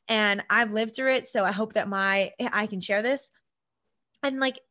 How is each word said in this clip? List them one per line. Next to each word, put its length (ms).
and 420
I've 240
lived 220
through 180
it. 140
So 180
I 60
hope 220
that 140
my, 520
I 280
can 140
share 200
this. 280
And, 160
like, 200